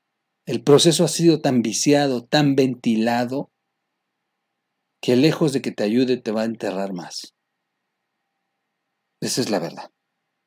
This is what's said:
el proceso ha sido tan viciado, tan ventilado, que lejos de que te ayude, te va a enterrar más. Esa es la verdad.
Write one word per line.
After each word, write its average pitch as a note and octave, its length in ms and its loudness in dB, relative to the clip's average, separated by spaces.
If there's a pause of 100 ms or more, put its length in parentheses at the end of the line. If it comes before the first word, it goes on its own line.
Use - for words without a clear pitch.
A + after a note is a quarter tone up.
(460)
el A#2+ 180 -6
proceso D#3 420 4
ha - 20 -4
sido D#3+ 340 2
tan B2+ 200 0
viciado, C3 640 0
tan D3 300 2
ventilado, A#2+ 920 -2 (1500)
que B2+ 140 2
lejos D3+ 380 2
de B2+ 80 -2
que - 100 -6
te - 120 -6
ayude, B2 340 2
te A#2 140 -8
va A2 100 -2
a A2 40 -2
enterrar G2 460 -6
más. - 420 -14 (1900)
Esa A#2+ 200 -4
es A2 80 -4
la G2+ 100 -2
verdad. D#2+ 320 -12 (560)